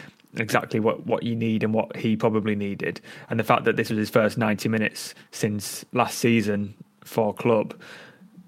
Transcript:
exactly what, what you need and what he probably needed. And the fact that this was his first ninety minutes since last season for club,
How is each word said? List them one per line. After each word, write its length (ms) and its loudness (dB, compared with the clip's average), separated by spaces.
exactly 440 0
what, 260 0
what 160 -2
you 140 -2
need 260 0
and 100 2
what 220 0
he 220 0
probably 400 2
needed. 440 -4
And 80 -2
the 60 2
fact 220 4
that 100 4
this 120 0
was 100 -2
his 120 0
first 260 4
ninety 320 0
minutes 460 -2
since 640 -4
last 260 0
season 560 2
for 280 0
club, 480 0